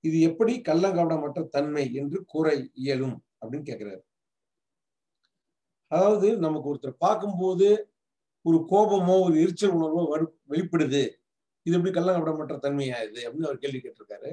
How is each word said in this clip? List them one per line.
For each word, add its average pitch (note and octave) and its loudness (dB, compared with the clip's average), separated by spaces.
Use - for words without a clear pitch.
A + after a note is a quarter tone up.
இது D#3+ 2
எப்படி E3 4
கள்ளங்கபடமற்ற E3 0
தன்மை C#3+ -2
என்று C#3+ -6
கூற D#3 -2
இயலும் C3 -4
அப்படின்னு C3+ -12
கேக்குறாரு. G#2 -12
அதாவது, G3 4
நமக்கு D#3 -2
ஒருத்தர் C#3 -8
பார்க்கும்போது F#3+ 2
ஒரு E3 4
கோபமோ F#3+ 4
ஒரு F3 4
எரிச்சல் F#3 2
உணர்வோ D#3+ 0
வரு-, D#3 -2
வெளிப்படுது, D3+ 0
இது E3+ 2
எப்படி F3+ 0
கள்ளங்கபடமற்ற D#3+ -2
தன்மையா C#3 -2
இது G#2+ -10
அப்படின்னு C#3 -6
அவர் C#3 -8
கேள்வி C3+ -6
கேட்டிருக்காரு. - -16